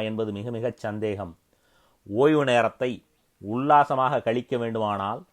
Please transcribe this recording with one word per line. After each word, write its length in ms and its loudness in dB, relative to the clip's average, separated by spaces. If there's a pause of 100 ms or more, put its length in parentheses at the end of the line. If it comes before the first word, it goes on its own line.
என்பது 300 -2
மிக 180 -8
மிகச் 300 -6
சந்தேகம். 520 -4 (760)
ஓய்வு 380 4
நேரத்தை 460 2 (520)
உல்லாசமாக 800 2
கழிக்க 340 -2
வேண்டுமானால் 640 -2 (120)